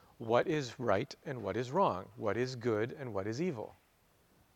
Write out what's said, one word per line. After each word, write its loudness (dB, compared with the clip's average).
what 4
is -2
right 2
and -6
what -2
is -2
wrong, 2
what 0
is 0
good 0
and -8
what -2
is -4
evil. -4